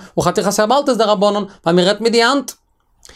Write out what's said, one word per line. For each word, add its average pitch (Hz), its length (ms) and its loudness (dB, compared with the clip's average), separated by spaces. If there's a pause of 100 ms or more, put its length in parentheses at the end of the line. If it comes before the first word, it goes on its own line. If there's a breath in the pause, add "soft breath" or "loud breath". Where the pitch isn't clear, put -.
(160 loud breath)
און 165 100 0
חתיכת 185 320 -2
יבלתו 262 320 0
איז 240 80 0
דער 214 100 2
רבנן, 208 340 0 (220 loud breath)
ווייל 170 120 2
מיר 180 120 2
רעדן 208 160 -2
מיט 233 80 0
די 226 100 2
האנט. 262 300 0 (640 loud breath)